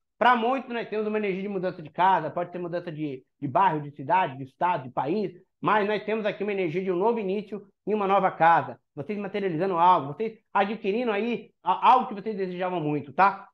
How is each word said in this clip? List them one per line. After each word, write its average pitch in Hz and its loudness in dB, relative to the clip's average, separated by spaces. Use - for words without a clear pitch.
Pra 240 6
muitos 240 -2
nós 226 -4
temos 214 -4
uma 214 -2
energia 196 -2
de 196 -6
mudança 180 -4
de 151 -14
casa, 170 2
pode 175 -6
ser 180 -10
mudança 175 -8
de, 147 -8
de 139 -6
bairro, 160 2
de 143 -12
cidade, 143 -2
de 135 -10
estado, 170 -2
de 131 -12
país, 160 -2
mas 202 2
nós 208 -2
temos 214 -2
aqui 196 -4
uma 208 -2
energia 185 -2
de 190 -2
um 175 0
novo 220 0
início 202 -6
em 196 -2
uma 202 0
nova 190 4
casa, 156 4
vocês 147 -8
materializando 190 -2
algo, 165 4
vocês 220 -6
adquirindo 220 0
aí 214 -4
a-, 185 4
algo 254 4
que - -10
vocês 202 -8
desejavam 185 -4
muito, 151 -2
tá? 196 2